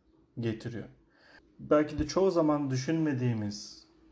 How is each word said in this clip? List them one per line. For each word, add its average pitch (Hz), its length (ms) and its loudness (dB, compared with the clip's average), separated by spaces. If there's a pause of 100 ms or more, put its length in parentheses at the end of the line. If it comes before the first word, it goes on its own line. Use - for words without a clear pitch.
(400)
getiriyor. 113 480 -6 (680)
Belki 151 400 2
de - 80 0
çoğu 190 240 2
zaman 151 400 2
düşünmediğimiz, 127 1160 -2 (260)